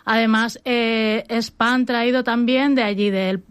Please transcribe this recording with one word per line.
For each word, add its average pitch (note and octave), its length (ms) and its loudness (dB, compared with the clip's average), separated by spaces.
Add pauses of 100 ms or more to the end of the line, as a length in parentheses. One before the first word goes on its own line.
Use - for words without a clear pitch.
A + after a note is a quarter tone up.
Además, A3 600 0
eh, A3+ 640 0
es A#3 240 -4
pan B3 340 0
traído B3 380 0
también B3 500 2
de B3+ 80 2
allí, G#3 280 0
del, F#3+ 400 -2